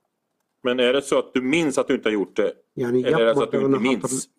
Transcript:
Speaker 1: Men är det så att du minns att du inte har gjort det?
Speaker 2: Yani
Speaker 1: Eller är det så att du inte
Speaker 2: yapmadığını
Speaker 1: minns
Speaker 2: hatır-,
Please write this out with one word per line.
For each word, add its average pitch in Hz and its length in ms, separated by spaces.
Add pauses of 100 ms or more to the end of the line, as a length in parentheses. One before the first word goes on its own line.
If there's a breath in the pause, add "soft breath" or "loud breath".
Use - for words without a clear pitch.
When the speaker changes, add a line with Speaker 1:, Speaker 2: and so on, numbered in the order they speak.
(640)
Speaker 1:
Men 127 160
är 123 140
det 139 80
så 139 180
att - 140
du 127 80
minns 143 360
att 127 100
du 135 80
inte 110 140
har 107 40
gjort 98 240
det? 101 160 (220)
Speaker 2:
Yani 123 280
Speaker 1:
Eller 127 160
är 117 60
det 113 100
så 107 80
att 110 80
du - 60
inte 135 140
Speaker 2:
yapmadığını 135 80
Speaker 1:
minns 117 240
Speaker 2:
hatır-, 131 360